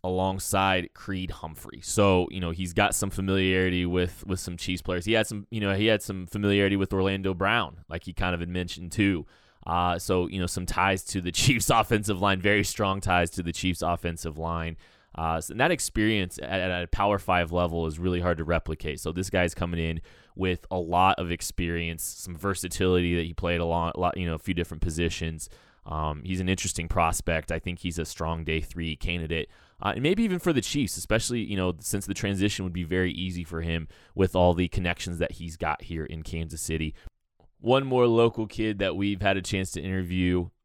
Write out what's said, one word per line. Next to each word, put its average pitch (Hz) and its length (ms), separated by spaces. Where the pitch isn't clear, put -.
alongside 95 880
Creed 90 360
Humphrey. - 520
So, 95 480
you 92 100
know, 85 100
he's 87 220
got 101 220
some 98 160
familiarity 92 760
with, 90 420
with 92 120
some 87 180
Chiefs 90 240
players. 90 240
He 107 80
had 110 140
some, 104 240
you 113 100
know, 98 140
he 107 120
had 110 160
some 95 260
familiarity 101 480
with 98 160
Orlando 95 420
Brown, 95 440
like 85 160
he 92 80
kind 90 200
of 85 60
had 85 100
mentioned 90 440
too. 98 340
Uh, 87 320
so, 90 300
you 95 100
know, 87 80
some 90 200
ties 95 360
to - 180
the 87 120
<laughs> - 0
Chiefs - 360
offensive 107 520
line, 98 200
very 101 220
strong 98 380
ties 90 300
to 90 120
the 85 100
Chiefs 90 300
offensive 85 560
line. 82 380
Uh, 80 240
so, - 100
and 110 100
that 165 120
experience 107 680
at, 95 200
at 90 240
a - 20
Power 101 320
Five 87 320
level 85 380
is 78 100
really 90 220
hard 87 180
to 80 60
replicate. 78 560
So 80 100
this 92 200
guy's 87 220
coming 85 280
in 82 200
with 92 340
a 92 80
lot 87 400
of 87 140
experience, 85 720
some - 320
versatility 90 800
that 85 80
he 85 100
played 85 260
a 85 40
lot, 85 340
lot, 87 180
you 90 100
know, 80 100
a - 20
few 92 160
different 82 260
positions. 82 680
Um, 78 400
he's 92 140
an 92 100
interesting 90 380
prospect. 82 640
I 82 80
think 87 220
he's 85 180
a 80 60
strong 80 400
day 80 160
three 82 340
candidate, 82 540
uh, 104 120
and 120 80
maybe 190 200
even 185 160
for 175 140
the 131 80
Chiefs, - 360
especially, 113 440
you 101 160
know, 92 240
since - 260
the 95 80
transition 98 500
would 90 80
be 87 120
very 90 260
easy 87 320
for 82 200
him 82 260
with 92 220
all 87 180
the 87 140
connections 87 500
that 85 140
he's 82 240
got 76 260
here 80 220
in 80 180
Kansas 82 380
City. 80 340
One 135 260
more 123 200
local 113 400
kid 107 340
that 92 160
we've 98 260
had 98 140
a 92 60
chance 95 300
to 82 80
interview 90 720